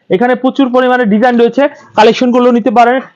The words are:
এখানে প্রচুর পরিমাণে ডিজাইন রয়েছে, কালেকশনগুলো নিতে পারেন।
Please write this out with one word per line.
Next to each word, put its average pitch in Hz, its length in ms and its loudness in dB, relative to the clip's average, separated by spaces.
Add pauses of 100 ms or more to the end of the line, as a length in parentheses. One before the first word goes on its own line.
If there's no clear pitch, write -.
(100)
এখানে 240 240 0
প্রচুর 262 380 -2
পরিমাণে 247 320 0
ডিজাইন 233 340 0
রয়েছে, 233 300 0 (280)
কালেকশনগুলো 247 540 2
নিতে 240 200 -2
পারেন। 240 300 0 (140)